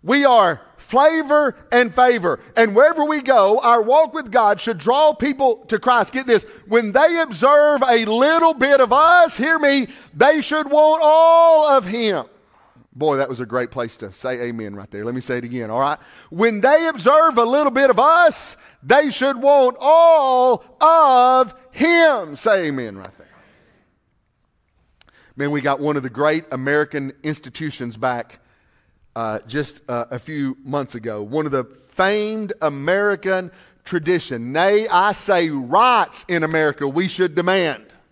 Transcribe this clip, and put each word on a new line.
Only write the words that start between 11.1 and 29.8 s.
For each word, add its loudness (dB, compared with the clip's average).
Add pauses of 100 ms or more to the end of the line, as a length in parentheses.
of 2
him. -4 (720)
Boy, -2
that -2
was -10
a -8
great -6
place -10
to -14
say -8
amen -10
right -18
there. -12
Let -8
me -8
say -8
it -10
again, -10
all -4
right? -4 (300)
When -2
they 2
observe 2
a 2
little 0
bit 2
of 2
us, 2 (260)
they 2
should -2
want 2
all 2 (160)
of 4 (180)
him. 0
Say -2
amen -8
right -20
there. -20 (2000)
Man, -6
we -4
got -4
one -2
of -6
the -10
great -2
American -4 (100)
institutions -12
back, -8 (760)
uh, -8
just, -10